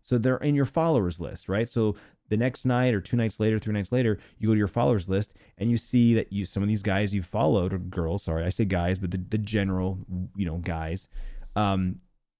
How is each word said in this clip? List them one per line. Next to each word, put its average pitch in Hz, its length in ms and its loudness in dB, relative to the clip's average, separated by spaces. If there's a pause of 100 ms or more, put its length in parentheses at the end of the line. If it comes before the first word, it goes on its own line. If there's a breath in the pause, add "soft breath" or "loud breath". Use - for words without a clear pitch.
so 123 160 0
they're 127 200 2
in 147 160 0
your 139 100 2
followers 123 560 0
list, - 280 -10
right? 110 200 0
So 107 280 0 (340 loud breath)
the 107 80 0
next 123 260 -2
night 127 300 2
or 98 80 0
two - 160 0
nights 113 200 0
later, 110 200 2
three 107 160 -4
nights 101 180 -2
later, 120 260 2 (200 loud breath)
you 107 100 0
go 110 60 6
to 107 40 4
your 104 80 4
followers 117 400 2
list 95 280 -2 (240 soft breath)
and 110 120 0
you 117 60 4
see 117 380 4
that - 180 0
you, 98 140 -4
some 98 160 -2
of 101 80 2
these 107 120 0
guys 101 320 0
you 101 80 0
followed, 104 520 0
or 95 40 -4
girls, 90 440 -4
sorry, 82 200 -2
I 87 60 0
say 113 160 0
guys, 92 340 0
but 95 120 -4
the, 95 80 -4
the 92 180 -4
general, 98 600 -2 (360)
you 98 120 -2
know, 80 100 -4
guys, 85 520 -6 (460 soft breath)
um, 95 440 0 (420)